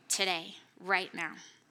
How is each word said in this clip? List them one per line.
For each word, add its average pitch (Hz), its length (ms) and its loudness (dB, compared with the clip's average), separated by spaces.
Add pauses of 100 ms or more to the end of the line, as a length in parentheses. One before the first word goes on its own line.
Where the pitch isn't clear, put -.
today, 180 480 2 (240)
right 185 340 0
now. 170 200 -4 (360)